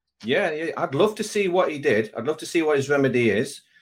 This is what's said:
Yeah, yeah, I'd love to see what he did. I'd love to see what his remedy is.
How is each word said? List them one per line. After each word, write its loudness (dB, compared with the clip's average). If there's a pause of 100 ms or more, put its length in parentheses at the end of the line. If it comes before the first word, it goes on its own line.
(240)
Yeah, 0
yeah, -6
I'd -4
love 4
to -4
see -2
what 2
he -6
did. 2
I'd -8
love -2
to -14
see 0
what 2
his -2
remedy 2
is. -2 (220)